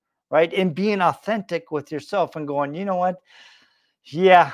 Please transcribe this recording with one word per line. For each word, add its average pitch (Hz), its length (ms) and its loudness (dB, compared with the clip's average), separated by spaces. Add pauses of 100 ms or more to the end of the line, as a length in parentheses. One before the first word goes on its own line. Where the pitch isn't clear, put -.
(300)
Right? 165 240 2
And 185 200 0
being 196 280 -2
authentic 175 680 -4
with 147 220 -8
yourself 156 420 -6
and 151 140 -10
going, 143 260 -4
"You 190 120 -8
know 190 100 -4
what? 180 240 -2 (840)
Yeah, 170 500 4